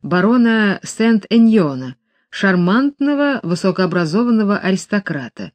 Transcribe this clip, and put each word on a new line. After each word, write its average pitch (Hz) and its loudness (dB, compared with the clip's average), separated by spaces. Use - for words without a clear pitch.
барона 214 2
Сент-Эньона, 214 0
шармантного, 269 0
высокообразованного 185 0
аристократа. 180 -6